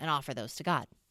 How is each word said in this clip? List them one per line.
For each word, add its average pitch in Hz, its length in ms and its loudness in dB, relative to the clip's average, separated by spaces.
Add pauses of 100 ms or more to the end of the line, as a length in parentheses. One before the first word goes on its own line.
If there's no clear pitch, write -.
and 156 80 -2
offer 143 240 0
those 120 220 -6
to - 80 -10
God. 165 240 2 (240)